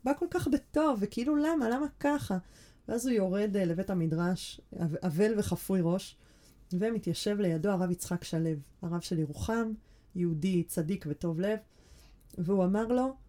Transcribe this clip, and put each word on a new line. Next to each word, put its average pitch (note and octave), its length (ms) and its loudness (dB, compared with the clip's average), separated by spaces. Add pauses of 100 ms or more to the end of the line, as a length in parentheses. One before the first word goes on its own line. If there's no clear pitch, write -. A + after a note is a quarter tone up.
בא B3+ 160 0
כל F4 100 0
כך F4 180 -2
בטוב, D4 540 2
וכאילו, A#3+ 340 0
למה, D4 340 2
למה C#4 180 0 (120)
ככה? C#4+ 380 0 (500)
ואז A#3+ 200 -2
הוא A#3+ 80 2
יורד, G3 400 2
אה, G3 100 2
לבית E3+ 240 -2
המדרש, E3+ 720 0 (200)
אב-, D#3+ 220 0
אבל F#3 340 2
וחפוי F#3+ 460 0
ראש, F3 340 -2 (560)
ומתיישב G#3 680 0
לידו E3+ 300 2
הרב F3+ 220 2
יצחק F3+ 320 -4
שלו, E3 260 0 (320)
הרב E3+ 200 -4
של E3+ 180 -2
ירוחם, A3 520 -2 (440)
יהודי F3 480 2
צדיק E3+ 460 -2
וטוב E3 300 -2
לב, G#3+ 200 0 (760)
והוא F#3 260 2
אמר G#3 240 2
לו B3+ 280 2 (140)